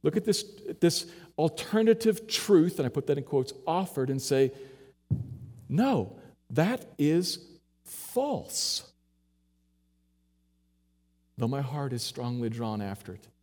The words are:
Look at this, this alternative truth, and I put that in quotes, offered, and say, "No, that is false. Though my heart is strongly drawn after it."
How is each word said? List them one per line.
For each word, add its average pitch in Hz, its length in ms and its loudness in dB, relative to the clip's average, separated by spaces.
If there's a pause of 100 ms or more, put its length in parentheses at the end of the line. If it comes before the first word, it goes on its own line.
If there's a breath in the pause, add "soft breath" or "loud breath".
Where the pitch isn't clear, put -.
Look 147 120 2
at 214 100 0
this, 208 200 0 (340)
this 170 280 2 (300 loud breath)
alternative 220 880 2
truth, 175 520 4
and 143 60 0
I 123 40 0
put 139 180 -4
that 139 100 2
in 135 60 -6
quotes, 131 280 -2 (140)
offered, 170 440 -2
and 135 120 -2
say, 135 300 4 (1160 loud breath)
"No, 165 500 0 (340 loud breath)
that 170 340 2 (120)
is 160 420 2 (440)
false. - 1080 -4 (2500)
Though 120 100 0
my 139 140 -2
heart 139 320 -6
is 117 100 -6
strongly 120 460 -6
drawn 110 320 -6
after 98 320 -10
it." - 140 -20 (160)